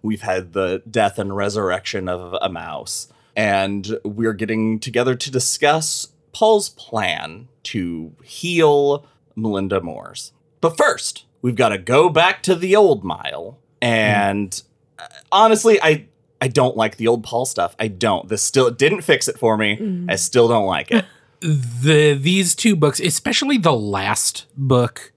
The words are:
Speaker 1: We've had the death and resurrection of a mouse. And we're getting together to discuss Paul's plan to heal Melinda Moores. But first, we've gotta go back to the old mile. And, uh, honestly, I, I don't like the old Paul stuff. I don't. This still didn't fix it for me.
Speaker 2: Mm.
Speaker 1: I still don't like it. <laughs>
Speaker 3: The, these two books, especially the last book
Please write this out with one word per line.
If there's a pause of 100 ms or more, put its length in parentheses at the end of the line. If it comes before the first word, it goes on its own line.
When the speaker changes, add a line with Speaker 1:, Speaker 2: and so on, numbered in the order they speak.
Speaker 1:
We've
had
the
death
and
resurrection
of
a
mouse. (260)
And
we're
getting
together
to
discuss (220)
Paul's
plan (140)
to (100)
heal (300)
Melinda
Moores. (300)
But
first, (160)
we've
gotta
go
back
to
the
old
mile. (220)
And, (360)
uh, (260)
honestly,
I, (340)
I
don't
like
the
old
Paul
stuff.
I
don't.
This
still
didn't
fix
it
for
me.
Speaker 2:
Mm.
Speaker 1:
I
still
don't
like
it.
<laughs> (260)
Speaker 3:
The,
these
two
books,
especially
the
last (100)
book